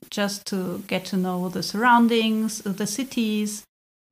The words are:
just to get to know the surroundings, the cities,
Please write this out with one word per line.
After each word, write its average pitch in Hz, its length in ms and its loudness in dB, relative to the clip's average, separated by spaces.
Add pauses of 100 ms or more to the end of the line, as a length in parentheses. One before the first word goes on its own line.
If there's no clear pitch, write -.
just 202 380 -4
to 185 400 -4
get 185 200 -2
to 196 120 -2
know 180 320 -2
the 185 120 -6
surroundings, 220 1000 4
the 202 240 -2
cities, 214 800 -2 (460)